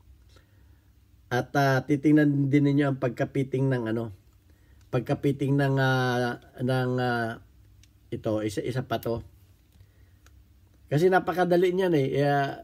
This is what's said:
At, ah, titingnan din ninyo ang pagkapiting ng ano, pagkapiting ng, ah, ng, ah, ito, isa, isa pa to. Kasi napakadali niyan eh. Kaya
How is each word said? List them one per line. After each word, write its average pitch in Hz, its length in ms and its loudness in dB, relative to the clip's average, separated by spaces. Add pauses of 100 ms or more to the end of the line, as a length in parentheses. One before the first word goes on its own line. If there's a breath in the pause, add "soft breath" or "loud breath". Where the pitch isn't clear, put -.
(1300 soft breath)
At, 127 240 -4
ah, 135 320 2
titingnan 147 640 4
din 143 200 4
ninyo 143 160 2 (100)
ang - 60 -12
pagkapiting 131 680 -2
ng 123 140 0 (100)
ano, 117 200 -6 (800 soft breath)
pagkapiting 139 640 -2
ng, 139 240 2
ah, 127 600 0 (200)
ng, 127 300 0 (100)
ah, 120 400 -4 (720)
ito, 107 320 -2
isa, 110 160 -4
isa 131 240 -6
pa 113 160 -6
to. 117 240 -6 (1600 soft breath)
Kasi 160 240 2
napakadali 175 640 2
niyan 180 240 0
eh. 135 160 2
Kaya 143 200 2 (300)